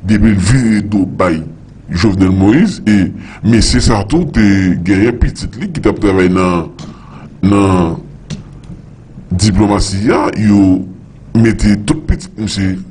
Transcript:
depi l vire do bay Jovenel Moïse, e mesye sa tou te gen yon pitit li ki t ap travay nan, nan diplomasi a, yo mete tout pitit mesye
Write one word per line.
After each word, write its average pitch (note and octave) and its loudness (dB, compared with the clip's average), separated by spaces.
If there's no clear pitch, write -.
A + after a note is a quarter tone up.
depi G#2+ 2
l G2+ 2
vire A2 0
do G2 0
bay E2 -2
Jovenel F#2 2
Moïse, G#2 2
e G2 2
mesye A#2 2
sa G#2+ 2
tou D3+ 0
te A2+ 2
gen G2 2
yon A#2+ 0
pitit - -2
li F#3+ -6
ki D#3+ -8
t G#2 2
ap F#2+ -4
travay F#2+ 2
nan, F2+ 0
nan F#2 2
diplomasi G2 0
a, G#2 -2
yo G2+ 4
mete G#2+ 2
tout D#3 -4
pitit - -4
mesye F#2+ -4